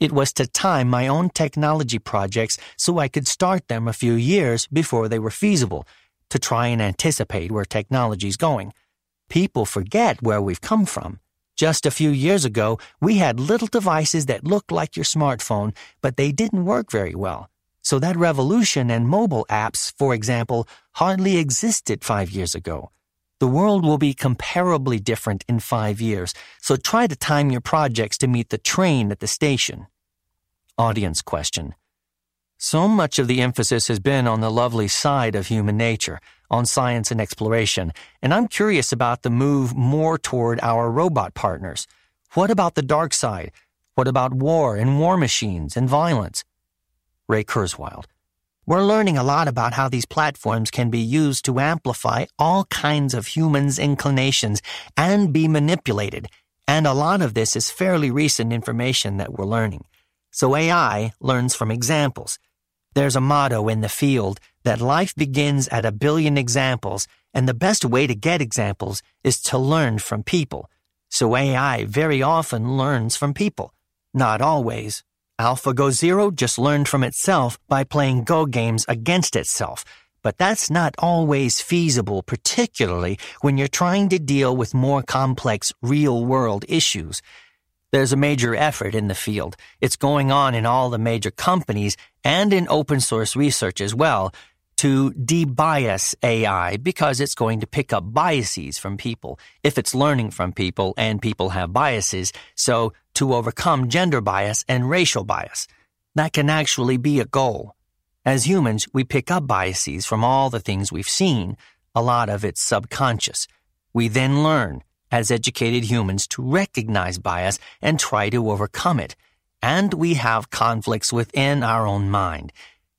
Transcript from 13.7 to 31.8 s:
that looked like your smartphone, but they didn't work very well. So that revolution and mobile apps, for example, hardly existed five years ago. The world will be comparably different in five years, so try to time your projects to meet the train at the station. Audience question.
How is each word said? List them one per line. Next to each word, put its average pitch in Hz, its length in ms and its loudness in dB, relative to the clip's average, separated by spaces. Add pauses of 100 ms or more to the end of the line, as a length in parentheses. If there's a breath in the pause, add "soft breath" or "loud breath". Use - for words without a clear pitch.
that 131 260 -2
looked 202 200 -2
like 156 240 -4
your 160 80 -2
smartphone, 110 680 -2 (280 loud breath)
but 131 160 -2
they 143 160 2
didn't 190 320 0
work 220 260 0
very 101 240 -2
well. 90 340 -8 (340)
So 135 180 0
that 175 160 0
revolution 156 760 2
and 117 160 2
mobile 160 420 2
apps, - 480 -2
for 135 160 2
example, 117 540 -2 (280 loud breath)
hardly 190 420 2
existed 156 640 -2
five 98 300 -2
years 92 240 -4
ago. 85 340 -8 (480)
The 135 80 2
world 185 380 2
will 151 140 2
be 139 160 2
comparably 135 840 0
different 104 480 -4
in 117 140 0
five 107 400 -2
years, 101 340 -4 (260 loud breath)
so - 140 0
try 226 320 2
to 160 80 -2
time 147 360 0
your 123 100 0
projects 120 580 0
to 135 80 0
meet 120 220 0
the - 100 -4
train 139 540 2
at 98 80 -8
the 110 80 -6
station. - 580 -2 (880)
Audience 107 460 0
question. - 520 -6 (840)